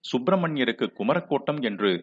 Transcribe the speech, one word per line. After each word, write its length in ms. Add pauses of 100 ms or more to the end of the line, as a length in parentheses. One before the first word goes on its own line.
சுப்பிரமணியருக்கு 840
குமரக்கோட்டம் 720
என்று 280 (120)